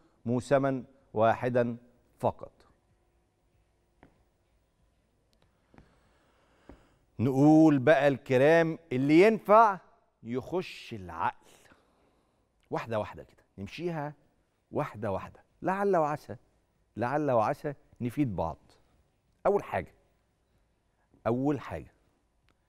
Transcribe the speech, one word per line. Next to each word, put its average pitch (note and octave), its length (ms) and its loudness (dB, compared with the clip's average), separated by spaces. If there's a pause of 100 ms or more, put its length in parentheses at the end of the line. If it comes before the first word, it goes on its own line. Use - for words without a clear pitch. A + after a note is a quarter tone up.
(260)
موسما C3 580 -2 (300)
واحدا A#2+ 600 0 (420)
فقط. - 340 -6 (4000)
نقول D3 600 6
بقى C#3 300 4
الكلام D3+ 680 2 (140)
اللي C#3+ 300 4
ينفع G#3+ 560 4 (440)
يخش B2 720 -10
العقل. F2+ 540 -8 (1200)
واحدة A#2 280 -6
واحدة E2+ 240 -8
كده، - 200 -20 (160)
نمشيها D3 560 -10 (580)
واحدة A2 400 -6
واحدة، F#2 280 -12 (220)
لعل G3 340 -2
وعسى، D3 400 -4 (600)
لعل C3+ 340 -2
وعسى C3 440 0 (260)
نفيد A#2+ 360 -2
بعض. E2 200 -4 (880)
أول G3+ 160 2
حاجة، - 320 -8 (1300)
أول C3 340 -2
حاجة، - 340 -14 (760)